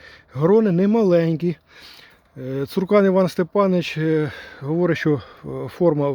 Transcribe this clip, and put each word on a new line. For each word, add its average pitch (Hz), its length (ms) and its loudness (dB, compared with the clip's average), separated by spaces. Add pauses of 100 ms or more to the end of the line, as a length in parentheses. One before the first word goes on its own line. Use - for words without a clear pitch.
(320)
грони 190 400 2
не 185 160 2
маленькі. 170 680 0 (800)
Е, 135 280 -8
Цуркан 196 400 2
Іван 185 220 2
Степанович, 180 720 -2
е, 156 340 -2 (280)
говорить, 165 380 -2
що, 147 240 0 (220)
е, 147 40 -14 (200)
форма 147 460 0